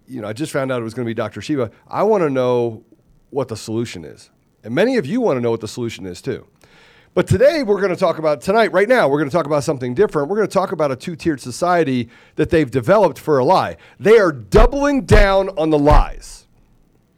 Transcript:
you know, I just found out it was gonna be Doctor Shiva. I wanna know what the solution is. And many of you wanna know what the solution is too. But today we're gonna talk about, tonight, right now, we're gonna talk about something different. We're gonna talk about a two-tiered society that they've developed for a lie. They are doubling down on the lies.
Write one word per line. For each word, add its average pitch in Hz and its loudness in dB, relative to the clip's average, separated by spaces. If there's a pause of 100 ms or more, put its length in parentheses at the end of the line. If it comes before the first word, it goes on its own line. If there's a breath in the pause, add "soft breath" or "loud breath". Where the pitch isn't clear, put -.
you 127 -14
know, 104 -10
I 107 -10
just 147 -8
found 135 -4
out 123 -4
it - -8
was 113 -10
gonna 123 -6
be 117 -6
Doctor 107 -8
Shiva. 127 -4 (180 soft breath)
I - -6
wanna 190 0
know 123 -2 (480)
what 135 -6
the 110 -8
solution 110 -8
is. - -20 (340)
And 110 -10
many 240 2
of 170 -2
you 214 -4
wanna 160 0
know 120 0
what 113 -4
the 110 -10
solution 113 -10
is 87 -14
too. 104 -8 (680 soft breath)
But 180 -2
today 277 4
we're 202 0
gonna 185 0
talk 165 0
about, 151 0
tonight, 202 2
right 196 2
now, 233 4
we're 143 2
gonna 147 -2
talk 160 0
about 147 0
something 127 -4
different. 151 0
We're 196 -2
gonna 202 0
talk 190 0
about 151 -2
a 131 -4
two-tiered 160 -6
society 135 0 (260 loud breath)
that 160 -2
they've 156 2
developed 139 2
for 151 0
a 127 2
lie. 135 0 (220 loud breath)
They 202 6
are 180 4
doubling 247 2
down 196 4
on 156 0
the 151 2
lies. - 2 (720)